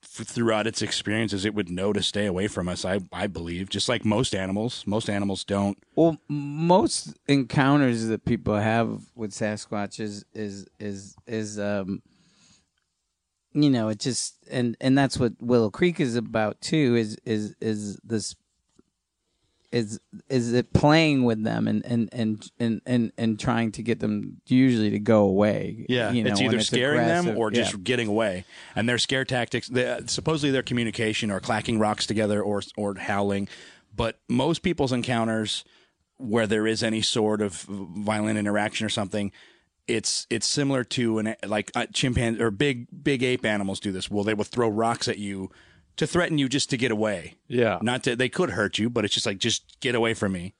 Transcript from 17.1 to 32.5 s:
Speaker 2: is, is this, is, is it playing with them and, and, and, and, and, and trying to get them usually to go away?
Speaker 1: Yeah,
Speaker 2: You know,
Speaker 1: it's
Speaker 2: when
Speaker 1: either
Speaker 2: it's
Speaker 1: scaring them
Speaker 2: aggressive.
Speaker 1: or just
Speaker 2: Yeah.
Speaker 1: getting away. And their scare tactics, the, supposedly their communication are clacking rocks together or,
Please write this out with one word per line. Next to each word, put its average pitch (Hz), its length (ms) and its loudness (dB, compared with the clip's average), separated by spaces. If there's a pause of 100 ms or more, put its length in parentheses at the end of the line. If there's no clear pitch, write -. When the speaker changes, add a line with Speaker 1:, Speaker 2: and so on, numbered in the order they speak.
Speaker 2:
is, 107 340 -2
is 104 440 -4
this, 110 320 -4 (1400)
is, 113 280 -2 (280)
is 120 240 0
it 120 200 2
playing 147 520 6
with 110 200 2
them 110 240 0
and, 107 180 0
and, 117 260 0
and, 110 460 -4
and, 113 280 0
and, 120 300 0
and 113 220 0
trying 117 340 0
to 113 120 -10
get 113 160 0
them 104 460 -4
usually 127 440 4
to 107 80 0
go 107 240 6
away? 101 680 2
Speaker 1:
Yeah, 120 220 0
Speaker 2:
You 120 140 0
know, 123 60 2
Speaker 1:
it's 101 100 2
Speaker 2:
when 131 80 4
Speaker 1:
either - 100 2
Speaker 2:
it's 110 80 0
Speaker 1:
scaring 127 400 2
them 117 200 2
Speaker 2:
aggressive. 110 120 0
Speaker 1:
or 110 140 0
just 110 220 0
Speaker 2:
Yeah. 101 100 -8
Speaker 1:
getting 117 240 0
away. 104 360 0 (300)
And 113 140 0
their 120 100 2
scare 131 260 0
tactics, 123 440 -2
the, 123 380 0
supposedly 151 440 0
their 131 140 2
communication 113 680 -2
are 95 80 -2
clacking 110 400 0
rocks 107 280 0
together 104 360 0
or, 101 200 -2 (140)